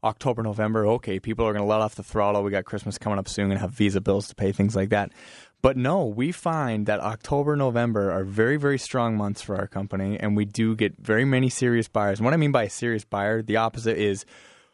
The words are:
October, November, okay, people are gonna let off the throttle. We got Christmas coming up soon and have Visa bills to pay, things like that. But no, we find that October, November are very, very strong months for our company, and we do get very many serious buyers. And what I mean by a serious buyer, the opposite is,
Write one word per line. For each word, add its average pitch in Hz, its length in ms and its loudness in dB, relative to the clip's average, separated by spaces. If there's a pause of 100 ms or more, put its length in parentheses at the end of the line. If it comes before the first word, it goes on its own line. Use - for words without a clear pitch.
October, 113 360 0
November, 110 460 0
okay, 110 320 0
people 113 260 -2
are 107 80 2
gonna 101 120 -2
let 107 160 4
off 107 140 -2
the 98 80 -12
throttle. 104 380 2
We 101 100 -2
got 95 140 -2
Christmas 104 320 -8
coming 104 220 -2
up 95 80 -6
soon 98 240 0
and 95 80 0
have 90 120 -4
Visa 101 280 2
bills 98 300 0
to - 60 -20
pay, 98 180 0
things 104 220 2
like 98 140 0
that. 101 220 0 (500)
But 131 160 4
no, 147 280 2
we 120 260 -2
find 131 560 -2
that 104 140 0
October, 143 540 -2
November 117 560 0
are 95 140 -2
very, 110 320 2
very 143 200 0
strong 117 400 -2
months 104 240 -2
for 98 160 -4
our 98 100 -4
company, 98 520 -4
and 104 160 0
we 104 100 2
do 110 300 0
get 107 220 0
very 110 280 2
many 131 240 2
serious 120 380 2
buyers. 101 320 0
And 110 60 0
what 139 80 4
I 170 40 2
mean 147 140 2
by 123 120 2
a 101 60 -2
serious 117 360 -4
buyer, 104 360 -2
the 107 160 0
opposite 113 400 0
is, 101 280 0 (480)